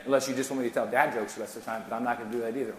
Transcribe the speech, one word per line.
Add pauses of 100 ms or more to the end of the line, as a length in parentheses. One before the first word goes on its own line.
unless
you
just
want
me
to
tell
dad
jokes
the
rest
of
the
time,
but
I'm
not
gonna
do
that
either,